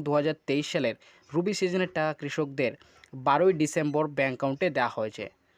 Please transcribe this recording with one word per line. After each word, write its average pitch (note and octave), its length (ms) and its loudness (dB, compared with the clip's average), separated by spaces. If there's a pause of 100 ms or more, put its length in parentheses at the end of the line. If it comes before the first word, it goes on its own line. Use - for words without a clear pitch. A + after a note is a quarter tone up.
দু D3 120 -2
হাজার D3 220 2 (100)
তেইশ C#3+ 240 0
সালের C3 260 0 (340)
রবি F3 240 0
সিজনের F#3 400 0
টাকা D#3 200 0
কৃষকদের C#3 580 -2 (420)
বারোই D3 400 4
ডিসেম্বর D3+ 540 0
ব্যাংক C3+ 280 0
অ্যাকাউন্টে C#3 340 0
দেওয়া C3 260 0
হয়েছে। A2 300 -6 (320)